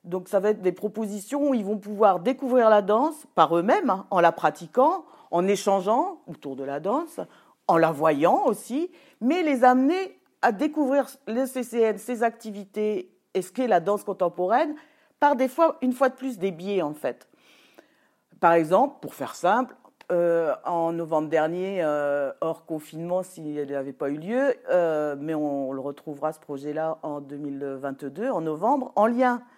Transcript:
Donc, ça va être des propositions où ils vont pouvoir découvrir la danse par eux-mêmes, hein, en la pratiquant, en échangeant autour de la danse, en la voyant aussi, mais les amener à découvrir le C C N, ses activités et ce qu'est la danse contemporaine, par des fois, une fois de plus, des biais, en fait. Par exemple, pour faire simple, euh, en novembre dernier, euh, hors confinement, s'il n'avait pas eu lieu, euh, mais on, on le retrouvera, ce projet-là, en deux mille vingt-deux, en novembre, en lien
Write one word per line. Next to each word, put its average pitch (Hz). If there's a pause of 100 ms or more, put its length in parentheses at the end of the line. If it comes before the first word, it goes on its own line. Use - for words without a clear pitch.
Donc, 180
ça 208
va 196
être 214
des 185
propositions 214
où 269
ils 220
vont 208
pouvoir 196
découvrir 247
la 214
danse 226
par 165
eux-mêmes, 254
hein, 190
en 185
la 170
pratiquant, 175 (280)
en 175
échangeant 202
autour 147
de 131
la 139
danse, 254 (480)
en 175
la 165
voyant 160
aussi, 277 (280)
mais 311
les 285
amener 269 (220)
à 240
découvrir 285 (180)
le 240
C 254
C 233
N, 220
ses 226
activités 214 (220)
et 190
ce -
qu'est 254
la 190
danse 202
contemporaine, 196 (420)
par 285
des 254
fois, 330
une 254
fois 262
de 254
plus, 254
des 185
biais, 185
en 151
fait. - (1120)
Par 170
exemple, 170
pour -
faire 127
simple, 233 (380)
euh, 170 (120)
en 165
novembre 160
dernier, 175
euh, 143 (120)
hors 160
confinement, 165
s'il 160 (120)
n'avait 139
pas 139
eu 151
lieu, 240 (140)
euh, 151
mais 151
on, 143
on -
le 135
retrouvera, 143
ce -
projet-là, 151
en 147
deux 139
mille 139
vingt-deux, 139
en 196
novembre, 208
en 208
lien 240 (180)